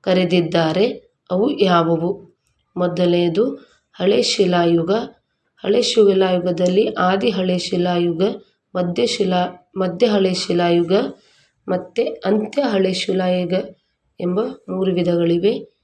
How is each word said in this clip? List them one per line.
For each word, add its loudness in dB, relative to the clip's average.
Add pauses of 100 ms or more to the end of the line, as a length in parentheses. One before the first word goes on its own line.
ಕರೆದಿದ್ದಾರೆ. 0 (160)
ಅವು 0
ಯಾವುವು? 0 (400)
ಮೊದಲನೆಯದು 0 (380)
ಹಳೆ 2
ಶಿಲಾಯುಗ. 2 (680)
ಹಳೆ 0
ಶಿಲಾಯುಗದಲ್ಲಿ 2
ಆದಿ 0
ಹಳೆ -2
ಶಿಲಾಯುಗ, 0 (520)
ಮಧ್ಯ -2
ಶಿಲಾ-, -4
ಮಧ್ಯ 0
ಹಳೆ 2
ಶಿಲಾಯುಗ 0 (760)
ಮತ್ತೆ -4
ಅಂತ್ಯ -2
ಹಳೆ 0
ಶಿಲಾಯುಗ -2 (680)
ಎಂಬ -2
ಮೂರು -4
ವಿಧಗಳಿವೆ. 0 (100)